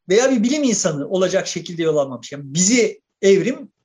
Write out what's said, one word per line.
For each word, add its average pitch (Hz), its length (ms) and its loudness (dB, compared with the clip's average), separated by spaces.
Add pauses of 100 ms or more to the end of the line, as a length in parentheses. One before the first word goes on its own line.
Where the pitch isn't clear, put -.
veya 233 220 4
bir 247 120 2
bilim 285 200 0
insanı 185 460 -2
olacak 185 380 0
şekilde 170 360 -8
yol 156 140 0
almamış? 135 360 -4
Yani 143 140 -14
bizi 185 540 0 (220)
evrim 196 460 2 (160)